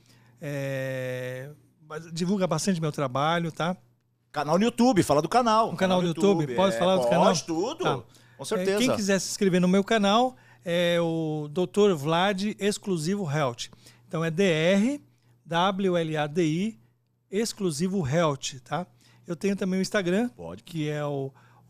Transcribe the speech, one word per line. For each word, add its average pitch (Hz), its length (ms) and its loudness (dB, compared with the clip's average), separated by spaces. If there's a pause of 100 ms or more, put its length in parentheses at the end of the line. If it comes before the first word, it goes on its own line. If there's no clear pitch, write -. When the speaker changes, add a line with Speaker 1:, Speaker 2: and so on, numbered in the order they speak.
(560)
Speaker 1:
é, 131 920 -8 (640)
divulga 185 340 0
bastante 170 360 0
meu 151 100 -2
trabalho, 151 600 0
tá? 175 240 -2 (560)
Speaker 2:
Canal 147 260 0
no 208 80 4
YouTube, 233 380 4
fala 147 180 4
do 160 80 -4
canal. 226 420 4
Speaker 1:
Um 170 40 -6
canal 185 260 2
no 175 80 0
YouTube, 165 440 2
posso 190 220 2
Speaker 2:
é, - 40 -4
Speaker 1:
falar 185 160 2
do 127 80 2
Speaker 2:
pode, 120 80 2
Speaker 1:
canal? 185 220 4 (120)
Speaker 2:
tudo. 180 380 -4
Speaker 1:
Tá. 139 200 -2 (340)
Speaker 2:
Com 139 80 -14
certeza. 185 260 0
Speaker 1:
É, 202 60 2
quem 240 180 2
quiser 196 240 0
se - 100 -6
inscrever 185 320 2
no 180 60 4
meu 190 160 4
canal 226 520 2 (280)
é 175 380 0
o 160 480 -2
doutor 180 460 2
Vlad 175 480 0 (160)
Exclusivo 196 680 -2
Health. 139 400 -2 (380)
Então 160 160 -6
é 165 60 -2
D 165 140 0
R 196 580 2 (440)
W 180 520 0
L 156 200 -2
A 151 100 -2
D 165 180 0
I 180 340 -2 (520)
Exclusivo 185 760 -2
Health, 147 560 -2
tá? 160 220 -6 (400)
Eu 175 100 -8
tenho 196 200 -2
também 190 240 -2
o - 20 0
Instagram, 196 480 0
Speaker 2:
Pode. 87 340 -14
Speaker 1:
que 151 260 -6
é 151 160 -6
o, 139 260 -6 (380)